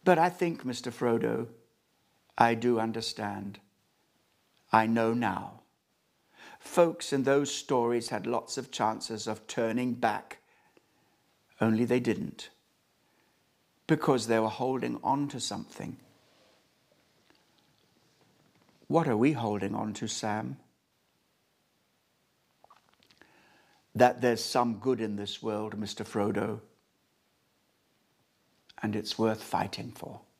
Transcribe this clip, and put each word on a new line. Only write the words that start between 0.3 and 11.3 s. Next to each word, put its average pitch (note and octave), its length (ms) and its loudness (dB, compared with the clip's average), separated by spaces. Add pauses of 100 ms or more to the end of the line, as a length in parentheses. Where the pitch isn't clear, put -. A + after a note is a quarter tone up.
Mister B2 260 -4
Frodo, A#2 580 0 (880)
I A#2 160 0
do A2+ 260 0
understand. G#2 800 -8 (1120)
I A2 160 6
know A2+ 260 2
now. G#2 500 -4 (960)
Folks - 500 2
in C3+ 120 0
those C#3 300 4
stories A#2+ 540 0
had G#2+ 180 -4
lots A#2 320 -4
of C3 140 -10
chances A2 560 -2
of A2 200 -8
turning A#2+ 480 0
back, A2+ 420 -2 (1200)